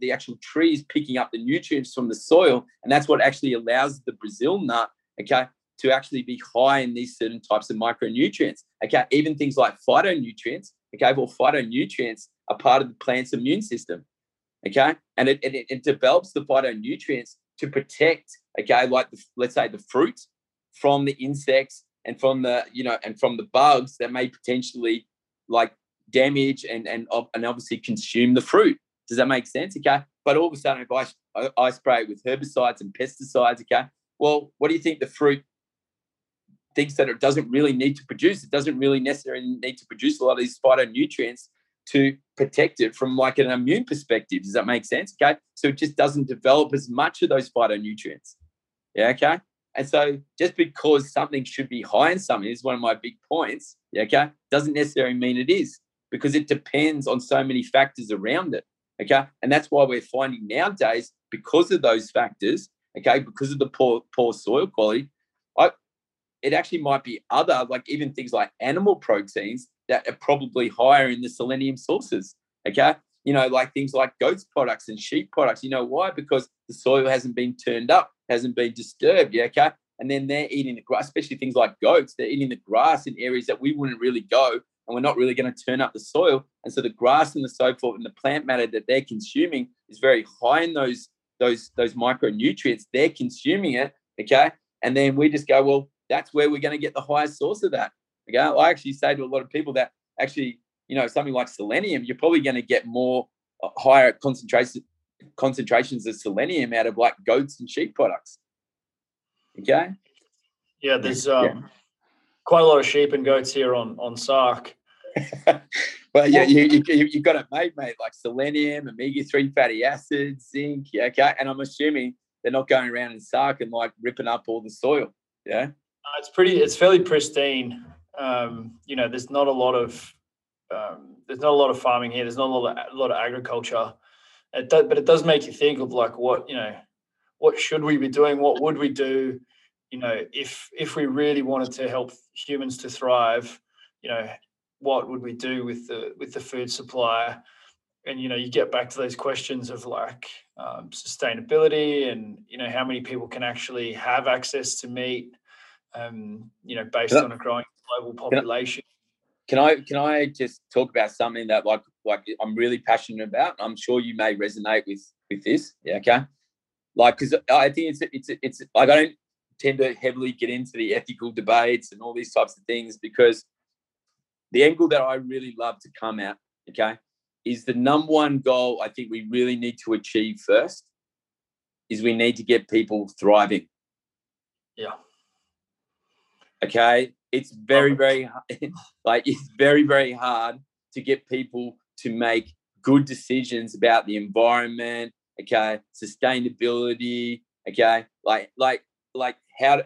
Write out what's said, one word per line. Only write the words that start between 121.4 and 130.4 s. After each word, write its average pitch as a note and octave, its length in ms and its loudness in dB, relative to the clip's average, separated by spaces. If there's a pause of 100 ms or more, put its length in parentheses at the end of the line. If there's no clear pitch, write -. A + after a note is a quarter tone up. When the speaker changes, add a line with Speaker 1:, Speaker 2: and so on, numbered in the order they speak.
Speaker 1:
I'm C3+ 100 -8
assuming C#3 560 -2 (260)
they're B2 120 -2
not C3+ 160 -2
going B2+ 200 2
around A#2+ 220 -6
in A2 80 -16
Sark C3+ 400 -2
and, A#2 120 -8
like, A#2 200 -4 (100)
ripping B2 260 -6
up A#2 200 -4
all A2+ 140 -6
the G#2+ 80 -18
soil, B2+ 440 -2 (320)
yeah? A2 180 -4
Speaker 2:
Uh, C#3+ 560 -14
it's - 100 -14
pretty, F#3 320 4
it's - 140 2
fairly F3+ 240 8
pristine. C#3 840 -2 (340)
Um, A#2 680 -6
you C#3 100 -10
know, A#2+ 140 0
there's B2+ 200 -8
not C#3+ 180 2
a C#3 40 2
lot B2+ 220 2
of, A#2+ 400 -4 (600)